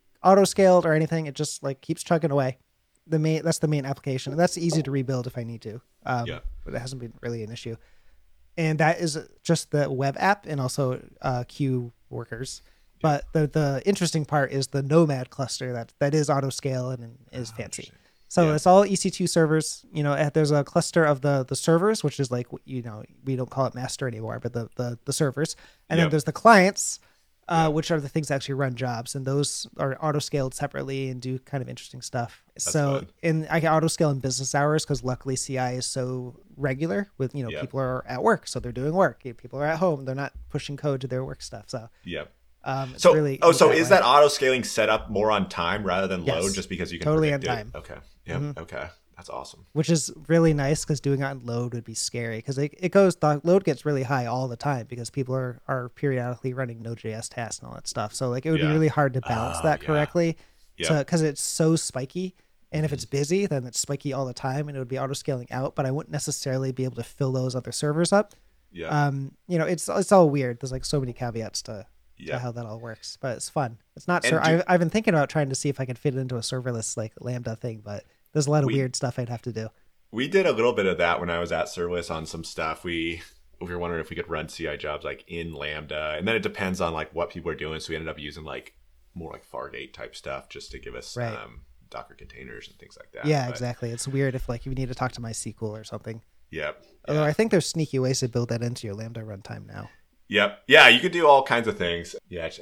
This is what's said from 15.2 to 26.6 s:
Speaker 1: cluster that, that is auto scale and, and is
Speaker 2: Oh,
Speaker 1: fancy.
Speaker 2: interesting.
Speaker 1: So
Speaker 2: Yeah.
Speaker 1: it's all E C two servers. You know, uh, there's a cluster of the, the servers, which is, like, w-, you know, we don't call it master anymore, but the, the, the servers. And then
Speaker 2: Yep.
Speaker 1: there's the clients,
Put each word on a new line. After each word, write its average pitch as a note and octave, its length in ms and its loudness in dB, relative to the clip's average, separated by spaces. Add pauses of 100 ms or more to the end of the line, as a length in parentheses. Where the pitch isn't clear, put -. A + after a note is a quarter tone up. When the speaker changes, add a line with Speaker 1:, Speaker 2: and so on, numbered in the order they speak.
Speaker 1:
cluster B2+ 420 -6
that, A2+ 260 -8
that C#3+ 140 4
is D3+ 160 2
auto C#3 200 2
scale B2+ 420 -4
and, B2 120 -10
and A#2 140 -18 (140)
is A#2+ 200 -8
Speaker 2:
Oh, A2+ 60 -20
Speaker 1:
fancy. - 260 -10
Speaker 2:
interesting. - 120 -20 (320)
Speaker 1:
So E3+ 200 4
Speaker 2:
Yeah. D3+ 80 4
Speaker 1:
it's D3+ 120 0
all F#3+ 180 10
E G3 100 2
C F#3+ 140 0
two F3 180 -2
servers. D#3 640 2
You D3+ 120 -2
know, C#3+ 100 2
uh, D3 160 2
there's D3+ 220 2
a C#3+ 120 4
cluster E3+ 400 2
of D3 180 4
the, C#3 220 2
the C3 120 -4
servers, F#3 480 4
which D3 160 -2
is, B2+ 120 -2
like, B2 160 -2
w-, - 160 -14
you B2+ 180 -8
know, A2 220 -12 (220)
we C3+ 100 -2
don't B2 140 -4
call C3+ 160 0
it A#2+ 100 -4
master B2+ 320 -6
anymore, A2+ 320 -6
but A#2+ 140 -6
the, A#2 220 -4
the, A#2+ 280 -6
the - 100 -4
servers. D3 420 0 (340)
And D#3+ 100 2
then E3 60 6
Speaker 2:
Yep. D3+ 60 0
Speaker 1:
there's D3+ 120 2
the - 80 -4
clients, - 720 6 (480)